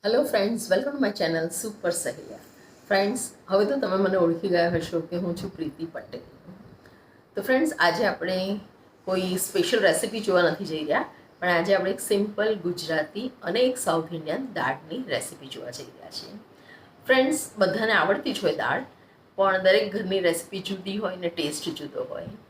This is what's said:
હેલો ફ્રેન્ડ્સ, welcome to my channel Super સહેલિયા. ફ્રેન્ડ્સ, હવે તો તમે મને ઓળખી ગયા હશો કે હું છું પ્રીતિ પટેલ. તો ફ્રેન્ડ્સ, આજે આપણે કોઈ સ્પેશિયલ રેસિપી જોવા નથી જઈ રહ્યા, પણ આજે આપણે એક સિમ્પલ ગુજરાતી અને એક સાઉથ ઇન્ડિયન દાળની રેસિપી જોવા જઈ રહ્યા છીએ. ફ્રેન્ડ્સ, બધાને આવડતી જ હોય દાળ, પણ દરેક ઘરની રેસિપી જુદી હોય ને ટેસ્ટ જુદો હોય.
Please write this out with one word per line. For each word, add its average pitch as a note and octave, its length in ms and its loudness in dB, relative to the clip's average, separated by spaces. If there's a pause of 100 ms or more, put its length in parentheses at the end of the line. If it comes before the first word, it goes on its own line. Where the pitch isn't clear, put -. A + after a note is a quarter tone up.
હેલો A#3+ 180 4
ફ્રેન્ડ્સ, G#3+ 480 0
welcome C4+ 240 0
to C4+ 60 -2
my G#3 80 2
channel E3 400 -2
Super G3 420 -6
સહેલિયા. - 480 -6 (480)
ફ્રેન્ડ્સ, G3+ 440 0 (160)
હવે G3 180 4
તો C#4 140 0
તમે F#3+ 180 0
મને F#3+ 200 4
ઓળખી E3+ 320 2
ગયા E3+ 200 4
હશો E3 320 -2
કે F3 160 -6
હું F3 200 -2
છું - 180 -10
પ્રીતિ D#3+ 300 -8
પટેલ. - 380 -12 (1120)
તો G3 60 -4
ફ્રેન્ડ્સ, C4+ 380 2
આજે F3 260 4
આપણે F#3 540 -2 (460)
કોઈ F#3 320 0
સ્પેશિયલ G3+ 440 0
રેસિપી G3+ 400 2
જોવા F#3 200 4
નથી E3+ 240 2
જઈ D#3 180 -6
રહ્યા, D#3 220 0 (340)
પણ F3+ 80 -2
આજે F3+ 280 4
આપણે F#3 160 0
એક - 80 -6
સિમ્પલ G#3 560 0
ગુજરાતી F3 760 -4 (120)
અને G#3 160 -2
એક B3+ 180 2
સાઉથ E3 360 -2
ઇન્ડિયન E3 400 -6
દાળની D#3 500 -4
રેસિપી C#3+ 440 -6
જોવા B2 240 -12
જઈ C3 120 -12
રહ્યા - 260 -18
છીએ. - 240 -14 (720)
ફ્રેન્ડ્સ, C4+ 520 2
બધાને A3 340 2
આવડતી G3+ 420 2
જ - 80 -6
હોય D#3+ 140 2
દાળ, C3+ 300 -2 (500)
પણ F#3+ 220 4
દરેક F#3+ 360 4
ઘરની F#3+ 260 -2
રેસિપી F3+ 420 0
જુદી G3 360 -6
હોય F#3+ 180 -4
ને F3 140 -4
ટેસ્ટ D3+ 400 -4
જુદો - 340 -8
હોય. - 260 -10 (200)